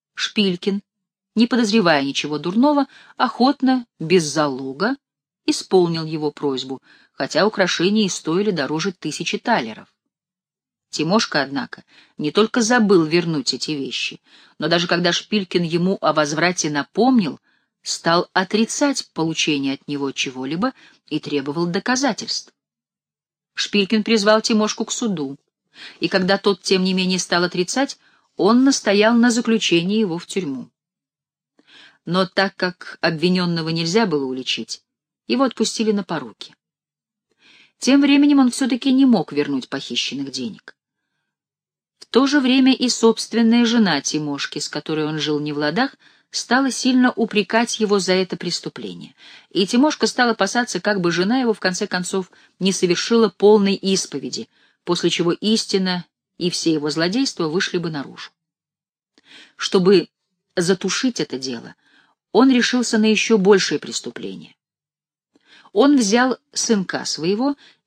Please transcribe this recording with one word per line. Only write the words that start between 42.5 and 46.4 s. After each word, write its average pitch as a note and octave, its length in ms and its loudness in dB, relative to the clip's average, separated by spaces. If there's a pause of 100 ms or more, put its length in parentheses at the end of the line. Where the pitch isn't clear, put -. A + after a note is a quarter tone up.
и B3 160 0
собственная A3+ 760 2
жена G#3+ 360 2
Тимошки, D3 580 -6
с - 100 -8
которой D3+ 360 -4
он D#3 140 -4
жил D3+ 200 -2
не D3 120 -6
в C#3+ 60 -6
ладах, D#3+ 380 -2 (340)
стала C4 420 0